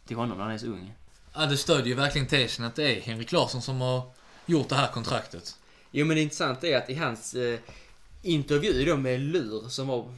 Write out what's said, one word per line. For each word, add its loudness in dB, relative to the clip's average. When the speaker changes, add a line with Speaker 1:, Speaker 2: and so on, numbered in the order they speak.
Speaker 1:
till -6
honom -2
när -4
han -4
är -8
så -8
ung? -10
Speaker 2:
Ja, 0
det 2
stödjer 4
ju 2
verkligen 2
tesen 2
att -6
det 2
är -6
Henrik -6
Larsson 2
som -2
har 2
gjort 4
det 0
här 4
kontraktet. -4
Speaker 1:
Jo, 2
men 4
det 4
intressanta -2
är 4
att 0
i -4
hans, -4
eh, 0
intervju 2
då 4
med 2
Lur, -2
som -4
var, -2